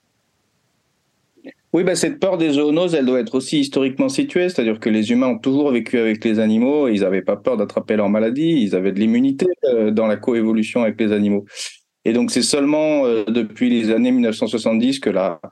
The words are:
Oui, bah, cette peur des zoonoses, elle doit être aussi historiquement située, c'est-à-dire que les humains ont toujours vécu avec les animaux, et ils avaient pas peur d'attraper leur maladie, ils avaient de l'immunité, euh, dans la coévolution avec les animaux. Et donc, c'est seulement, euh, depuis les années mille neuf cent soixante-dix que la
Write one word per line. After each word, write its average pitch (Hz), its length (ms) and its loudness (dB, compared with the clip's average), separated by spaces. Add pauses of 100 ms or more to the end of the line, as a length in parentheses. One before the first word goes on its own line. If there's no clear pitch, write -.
(1700)
Oui, 170 120 2
bah, 180 120 0
cette - 240 -2
peur 185 200 0
des 160 140 0
zoonoses, 156 420 2
elle 139 100 2
doit 127 140 2
être 113 160 -4
aussi 131 240 -2
historiquement 135 500 0
située, 160 400 0
c'est-à-dire 113 300 0
que 120 100 -2
les 110 220 2
humains 127 160 2
ont 120 100 0
toujours 135 340 0
vécu 120 280 0
avec 110 240 0
les 110 160 0
animaux, 123 480 2
et 117 60 2
ils 101 100 0
avaient 92 200 0
pas 101 120 -2
peur 123 220 -2
d'attraper 107 380 -2
leur 104 140 0
maladie, 127 520 0
ils 95 140 0
avaient 95 160 0
de 95 80 -2
l'immunité, 127 480 2 (180)
euh, 113 240 2
dans 110 160 0
la 107 120 0
coévolution 110 680 0
avec 107 160 -2
les 110 120 0
animaux. 104 340 0 (600)
Et - 80 0
donc, 120 180 0
c'est 127 100 0
seulement, 147 640 0
euh, 113 200 0
depuis 117 440 -2
les 113 220 0
années 120 180 2
mille 127 120 2
neuf 110 160 0
cent 113 100 -2
soixante-dix 117 520 0
que - 120 -4
la 92 280 -2 (120)